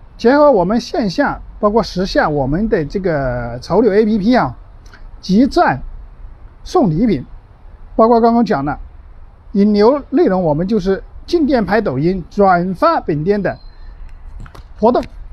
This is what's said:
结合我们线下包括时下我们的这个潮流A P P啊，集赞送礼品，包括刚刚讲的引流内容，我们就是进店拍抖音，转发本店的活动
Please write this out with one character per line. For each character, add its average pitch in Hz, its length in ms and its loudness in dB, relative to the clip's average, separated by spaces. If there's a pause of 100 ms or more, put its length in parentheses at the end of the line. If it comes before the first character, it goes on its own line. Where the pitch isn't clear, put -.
(160)
结 240 200 2
合 294 140 6
我 196 140 4
们 220 160 0
线 240 300 -2
下 190 300 -2 (180)
包 214 100 2
括 214 140 2
时 180 240 -4
下 196 220 0
我 147 180 -2
们 175 220 -2
的 226 160 0
这 165 160 -6
个 127 600 -4
潮 180 200 0
流 226 120 4
A 214 120 4
P 214 140 0
P 220 180 2
啊， 147 180 0 (680)
集 220 280 2
赞 226 320 2 (840)
送 277 260 2
礼 170 200 0
品， 156 180 -2 (720)
包 220 100 6
括 233 140 4
刚 226 140 4
刚 233 100 2
讲 170 200 -2
的 143 140 -6 (720)
引 208 240 2
流 226 260 4 (100)
内 311 160 2
容， 185 140 2
我 160 140 0
们 185 140 -2
就 220 100 0
是 185 240 -2 (240)
进 339 180 0
店 247 220 2
拍 208 140 0
抖 165 180 -2
音， 175 320 0
转 185 460 2
发 311 240 -2
本 151 240 -4
店 202 180 0
的 170 160 -6 (1200)
活 220 140 4
动 285 100 0 (300)